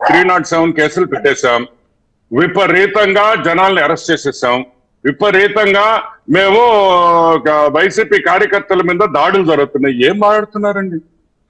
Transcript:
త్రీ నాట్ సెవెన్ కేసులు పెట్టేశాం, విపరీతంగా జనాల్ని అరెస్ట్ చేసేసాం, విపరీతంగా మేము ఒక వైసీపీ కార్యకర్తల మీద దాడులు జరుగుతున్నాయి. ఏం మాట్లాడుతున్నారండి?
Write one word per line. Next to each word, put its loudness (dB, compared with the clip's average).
త్రీ 2
నాట్ 0
సెవెన్ 0
కేసులు -2
పెట్టేశాం, -2
విపరీతంగా 0
జనాల్ని 0
అరెస్ట్ -2
చేసేసాం, -2
విపరీతంగా 0
మేము 2
ఒక -2
వైసీపీ 0
కార్యకర్తల 0
మీద 0
దాడులు 0
జరుగుతున్నాయి. 0
ఏం 0
మాట్లాడుతున్నారండి? -2